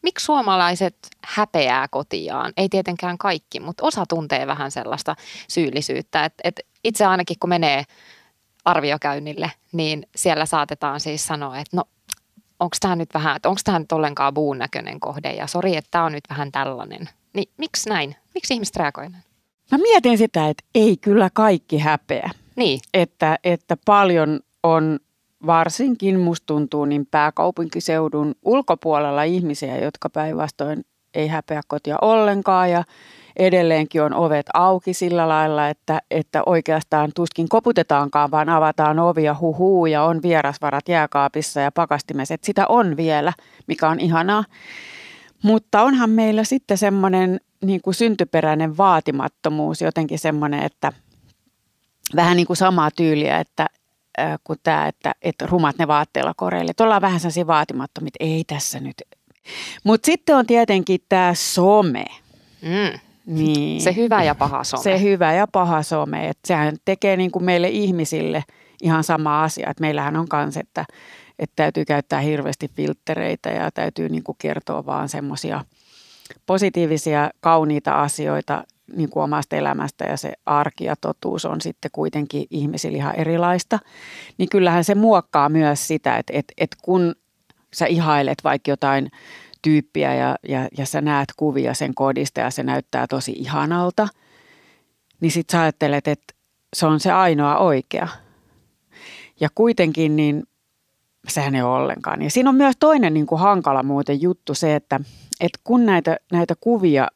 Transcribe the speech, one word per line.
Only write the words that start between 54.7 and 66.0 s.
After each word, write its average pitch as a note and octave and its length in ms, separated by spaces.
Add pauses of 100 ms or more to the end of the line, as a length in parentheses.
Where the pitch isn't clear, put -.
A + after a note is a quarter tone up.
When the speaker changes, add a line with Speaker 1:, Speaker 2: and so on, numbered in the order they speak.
Speaker 2:
että, - 340
että D#3+ 240
rumat D#3 320
ne D#3+ 100
vaatteella D3 500
koreille. F3+ 340
Et F3 100
ollaan A3 200
vähän F#3 180
sellaisia E3 280
vaatimattomia, D3 600
että - 260
ei D#3+ 140
tässä C#3+ 320
nyt. C3+ 220 (840)
Mut A3 220
sitten D#4 300
on B3+ 100
tietenkin G#3 540 (100)
tää F#3 240
some. F3+ 720 (560)
Speaker 1:
Mm. F3+ 380 (260)
Speaker 2:
Niin. D#3 560
Speaker 1:
Se F3+ 140
hyvä A3 280
ja D3 120
paha C#3 280
some. B2+ 200
Speaker 2:
Se F#3+ 180
hyvä F3+ 320
ja G3 140
paha E3+ 360
some. D#3 460